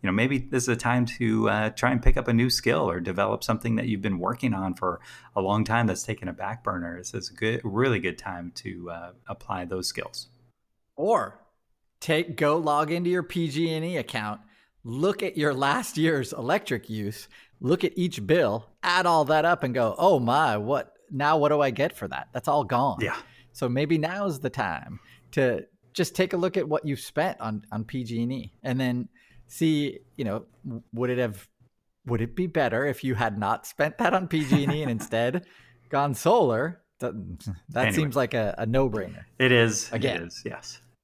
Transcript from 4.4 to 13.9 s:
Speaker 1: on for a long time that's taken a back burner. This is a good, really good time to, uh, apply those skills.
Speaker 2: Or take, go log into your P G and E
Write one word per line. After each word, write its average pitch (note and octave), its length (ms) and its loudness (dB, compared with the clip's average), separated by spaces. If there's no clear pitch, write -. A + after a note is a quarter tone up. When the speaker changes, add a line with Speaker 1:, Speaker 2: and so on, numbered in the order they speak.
Speaker 1:
on F#2+ 200 -2
for F#2 260 -2
a G2+ 60 0
long G2+ 240 2
time A2+ 240 2
that's - 160 -2
taken G2 240 -8
a E2+ 40 -8
back G2+ 300 -8
burner. F2 360 -6
This - 140 -14
is - 180 -8
a - 40 -20
good, A2+ 300 -2
really A2+ 340 0
good F2+ 200 -4
time F2 380 -10
to, F2 320 -12
uh, E2+ 220 -12
apply F#2+ 380 -8
those F#2 240 -6
skills. - 400 -10
Speaker 2:
Or D3 460 0
take, E3 380 -2
go D3+ 220 2
log D3+ 340 2
into E3+ 180 0
your F3+ 140 0
P E3+ 240 -2
G D#3+ 240 0
and D#3 120 -4
E F3 120 -4